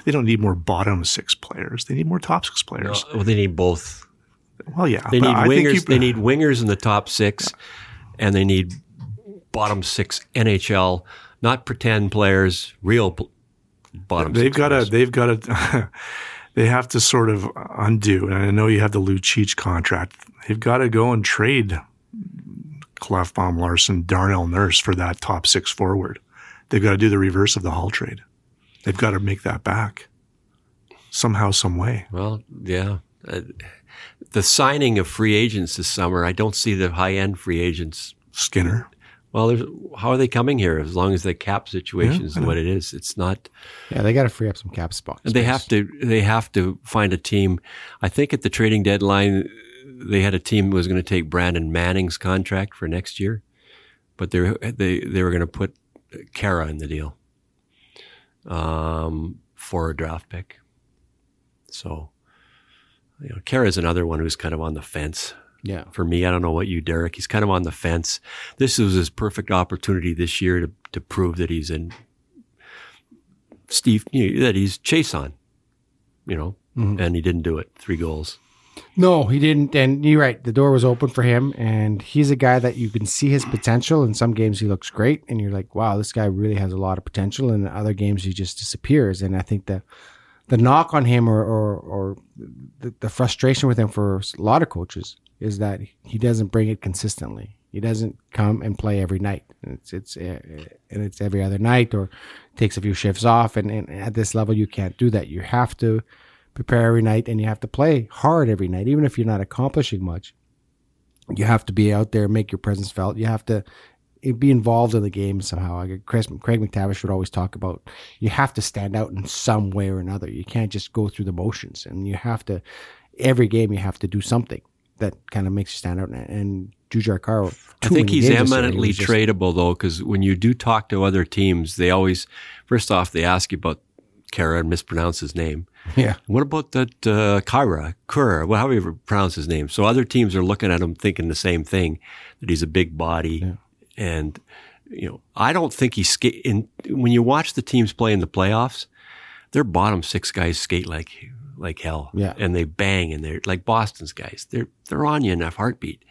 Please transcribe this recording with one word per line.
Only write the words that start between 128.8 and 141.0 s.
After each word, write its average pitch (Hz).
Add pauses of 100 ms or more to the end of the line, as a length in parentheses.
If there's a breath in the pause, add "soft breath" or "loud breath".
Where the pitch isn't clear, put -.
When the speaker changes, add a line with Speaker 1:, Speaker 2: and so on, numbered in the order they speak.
Speaker 3:
was 95
just 98
Speaker 2:
tradable, 101
though, 87
'cause 85
when 101
you 98
do 113
talk 117
to 95
other 95
teams, 87
they 90
always, 92 (400 loud breath)
first 117
off, 90
they 82
ask 92
you 87
about 78 (500)
Kara 82
and 82
mispronounce 82
his 73
name. 82 (300 loud breath)
Speaker 3:
Yeah. 110 (120)
Speaker 2:
What 113
about 151
that, 127
uh, 104
Kyra, 90 (120)
Kerr, 95
well, 104
however 113
you 80
pronounce 98
his 78
name. 76
So 101
other 120
teams 113
are 92
looking 90
at 87
him 85
thinking 85